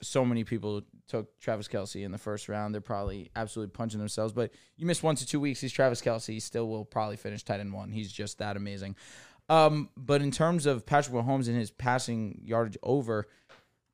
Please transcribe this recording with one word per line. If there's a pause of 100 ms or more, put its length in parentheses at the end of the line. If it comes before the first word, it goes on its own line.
so
many
people (260)
took
Travis
Kelce
in
the
first
round.
They're
probably
absolutely
punching
themselves.
But (240)
you
miss
one
to
two
weeks,
he's
Travis
Kelce.
He
still
will
probably
finish
tight
end
one.
He's
just
that
amazing. (520)
Um,
but
in
terms
of
Patrick
Mahomes
and
his
passing
yardage
over, (640)